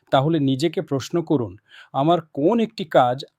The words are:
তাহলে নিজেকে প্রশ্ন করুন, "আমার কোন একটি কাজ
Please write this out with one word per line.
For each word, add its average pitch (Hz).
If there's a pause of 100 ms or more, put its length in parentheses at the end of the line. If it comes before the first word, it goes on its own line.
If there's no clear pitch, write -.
(120)
তাহলে 151
নিজেকে 143
প্রশ্ন 143
করুন, 117 (360)
"আমার 160
কোন 170
একটি 214
কাজ 135 (140)